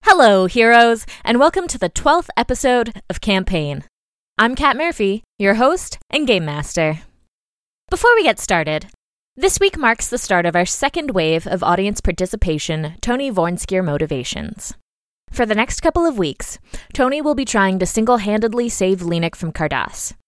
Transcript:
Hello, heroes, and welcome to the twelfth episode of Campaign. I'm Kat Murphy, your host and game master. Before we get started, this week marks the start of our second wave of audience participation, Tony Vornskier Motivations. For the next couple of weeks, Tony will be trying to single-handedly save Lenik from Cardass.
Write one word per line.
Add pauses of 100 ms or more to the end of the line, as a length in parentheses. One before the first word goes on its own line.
(120)
Hello,
heroes, (180)
and
welcome
to
the
twelfth
episode
of
Campaign. (540)
I'm
Kat
Murphy, (160)
your
host (120)
and
game
master. (920)
Before
we
get
started, (480)
this
week
marks
the
start
of
our
second
wave
of
audience
participation,
Tony
Vornskier
Motivations. (560)
For
the
next
couple
of
weeks, (340)
Tony
will
be
trying
to
single-handedly
save
Lenik
from
Cardass. (160)